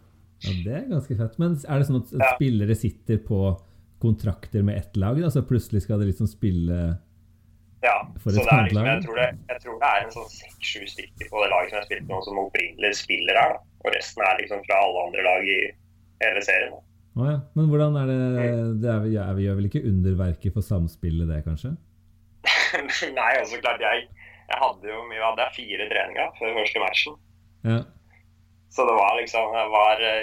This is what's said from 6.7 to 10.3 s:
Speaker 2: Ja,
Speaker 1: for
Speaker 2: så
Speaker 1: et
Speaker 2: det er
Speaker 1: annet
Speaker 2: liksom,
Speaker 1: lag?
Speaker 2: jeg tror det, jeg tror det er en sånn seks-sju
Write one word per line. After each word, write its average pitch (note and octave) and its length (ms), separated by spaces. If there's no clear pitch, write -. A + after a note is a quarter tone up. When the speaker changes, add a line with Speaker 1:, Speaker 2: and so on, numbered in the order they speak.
Speaker 2:
Ja, A#2 120
Speaker 1:
for - 160
Speaker 2:
så G#2+ 100
Speaker 1:
et - 40
Speaker 2:
det A2+ 60
er - 20
Speaker 1:
annet G#2 180
Speaker 2:
liksom, G2+ 60
Speaker 1:
lag? G#2+ 100
Speaker 2:
jeg - 160
tror A2+ 140
det, B2+ 120
jeg B2 160
tror A#2+ 160
det C#3 100
er G2+ 160
en A2 100
sånn A2+ 160
seks-sju - 580